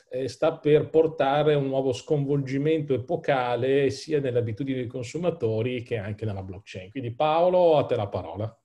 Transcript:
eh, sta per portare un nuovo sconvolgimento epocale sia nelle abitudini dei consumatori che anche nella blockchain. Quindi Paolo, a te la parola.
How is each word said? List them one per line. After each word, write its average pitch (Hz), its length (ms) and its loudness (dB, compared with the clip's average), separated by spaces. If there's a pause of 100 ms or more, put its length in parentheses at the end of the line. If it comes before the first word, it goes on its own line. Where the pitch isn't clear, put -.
eh, 127 180 -6
sta 156 320 -2
per 147 320 4
portare 151 640 4
un 143 100 0
nuovo 135 260 0
sconvolgimento 143 1000 0
epocale 135 960 0
sia 147 300 -2
nelle 127 180 -2
abitudini 127 400 -2
dei 123 100 -4
consumatori 123 920 -4
che 120 160 -4
anche 104 280 -6
nella 95 180 -6
blockchain. 95 480 -14
Quindi 120 240 -8
Paolo, 170 640 4
a 139 80 4
te 127 100 -2
la 107 120 0
parola. 92 580 -6